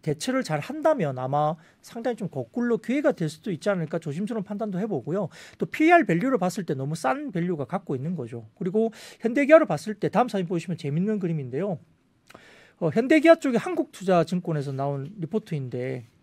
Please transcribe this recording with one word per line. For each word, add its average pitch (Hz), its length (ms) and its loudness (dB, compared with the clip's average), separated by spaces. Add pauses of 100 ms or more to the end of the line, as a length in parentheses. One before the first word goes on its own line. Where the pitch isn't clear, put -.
대처를 254 400 -2
잘 156 160 -2
한다면 262 640 0
아마 147 340 0 (260)
상당히 233 360 -6
좀 196 120 -6
거꾸로 240 500 -2
기회가 277 340 0
될 160 160 -2
수도 - 240 -6
있지 170 180 -2
않을까 170 300 -2
조심스러운 190 420 -6
판단도 202 380 -6
해보고요. 190 480 -4 (300)
또 175 80 -2
피이알 330 400 4
밸류를 208 320 2
봤을 180 280 -2
때 156 80 -2
너무 139 220 -4
싼 269 340 -2
밸류가 170 360 -2
갖고 185 280 -6
있는 156 220 -4
거죠. 117 320 -10 (100)
그리고 214 340 0 (280)
현대기아를 277 460 6
봤을 190 280 -2
때 160 140 -2
다음 240 200 2
사진 185 200 -2
보시면 170 280 -4
재밌는 185 440 -2
그림인데요. 160 580 -4 (1040)
어, 165 120 2
현대기아 302 440 8
쪽에 262 220 0
한국투자증권에서 180 1120 0
나온 139 480 -4
리포트인데 131 840 -6 (160)